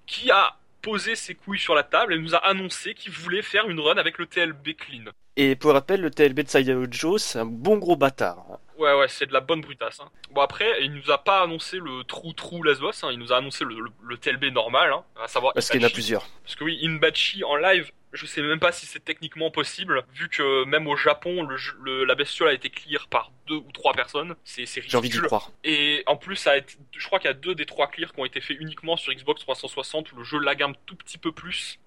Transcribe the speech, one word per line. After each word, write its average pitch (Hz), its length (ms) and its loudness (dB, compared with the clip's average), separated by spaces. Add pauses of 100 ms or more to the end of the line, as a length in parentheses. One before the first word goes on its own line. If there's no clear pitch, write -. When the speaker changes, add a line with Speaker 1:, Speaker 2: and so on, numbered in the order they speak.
Speaker 1:
qui - 240 -6
a 190 260 6 (280)
posé 214 320 -2
ses - 180 -10
couilles 196 240 -8
sur - 160 0
la 147 80 6
table 185 320 2
et 165 60 0
nous 165 160 -2
a 170 40 6
annoncé 190 540 0
qu'il - 180 -14
voulait 175 300 -4
faire 208 260 0
une 170 120 -4
run 151 180 4
avec 165 220 0
le 170 80 -6
T - 140 -2
L 165 120 0
B 143 240 -8
clean. 120 280 -14 (300)
Speaker 2:
Et 135 200 4
pour 151 160 4
rappel, 143 300 4
le 160 100 0
T 151 140 6
L 135 80 6
B 147 80 -2
de 147 60 -2
Saïda 131 260 4 (180)
Joe, 170 280 0
c'est - 200 -4
un 113 60 0
bon 120 320 2
gros 175 180 4
bâtard, 120 420 2 (140)
hein. - 80 -14 (180)
Speaker 1:
Ouais, 147 180 4
ouais, 139 120 6
c'est 135 200 -4
de 131 60 -10
la 131 60 6
bonne 156 220 -2
brutasse, 139 400 -10
hein. 147 80 -18 (220)
Bon, 139 100 2
après, 202 420 2
il 139 100 -2
nous 143 180 -2
a 143 80 4
pas 196 220 4
annoncé 170 360 -4
le 131 260 -8
trou - 300 -12
trou - 300 -10
Las 147 160 4
Boss, 175 240 -4
hein, 156 80 -2
il 120 80 -6
nous 120 120 -4
a 123 60 6
annoncé 135 260 -2
le, 113 160 -6
le, 113 120 -10 (100)
le 120 160 -10
T 143 140 -2
L 127 60 0
B 135 80 -2
normal, 127 460 2
hein, 139 120 -2 (200)
à 117 60 -8
savoir 127 240 2
Speaker 2:
Parce 120 160 0
qu'il 123 100 2
y 117 40 2
en - 20 6
a - 0 -
Speaker 1:
Inbachi. 117 80 4
Speaker 2:
plusieurs. 110 340 -2 (160)
Speaker 1:
Parce - 120 -14
que 147 100 -8
oui, 165 180 -4
Inbachi 160 640 0
en 143 100 0
live, 175 360 2 (200)
je 147 140 -12
sais 151 160 -6
même 151 180 0
pas 175 120 4
si 170 140 -10
c'est - 180 -16
techniquement 160 480 -6
possible, 156 520 -2 (100)
vu 156 140 -8
que 135 380 2
même 151 220 0
au 143 80 0
Japon, 165 480 0
le 135 120 -6
jeu, 131 260 -8
le, 131 220 -2
la 127 120 4
bestiole 143 340 2
a 143 40 4
été 131 160 -4
clear - 380 -8
par 117 240 -2 (160)
deux 156 80 -4
ou 143 180 -10
trois 139 200 2
personnes. 147 500 -4
C'est, 123 240 -10
c'est - 140 -10
ridicule. - 100 -10
Speaker 2:
J'ai 123 60 4
envie 120 120 2
d'y 113 120 -2
croire. 107 280 0 (140)
Speaker 1:
Et 147 420 2
en 147 100 2
plus, 185 200 -10
ça 170 160 2
a 143 60 6
été, - 180 -6 (200)
je - 120 -10
crois 190 120 0
qu'il - 80 -2
y 139 40 2
a 135 40 -2
deux 160 200 -4
des 151 100 -4
trois 147 220 -2
clears - 260 -8
qui - 60 -14
ont 131 60 -4
été 131 140 -6
faits 139 200 -8
uniquement 156 380 -4
sur 139 160 -6
Xbox 135 280 -2
trois 131 140 -2
cent - 120 -12
soixante, 151 440 -8
où 131 60 -18
le 117 60 -14
jeu 120 160 -4
lag 143 220 0
un 143 120 0 (120)
tout 190 100 -18
petit - 220 -20
peu 165 140 -4
plus. - 560 -10